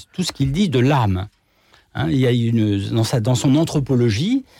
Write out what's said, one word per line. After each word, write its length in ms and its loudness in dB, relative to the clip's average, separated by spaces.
tout 100 -6
ce 120 -6
qu'il 180 -2
dit 160 0
de 120 0
l'âme. 500 0
Hein, 160 -4
il 60 0
y 100 2
a 40 2
une, 580 0
dans 160 0
sa, 160 -2
dans 140 0
son 200 2
anthropologie, 880 0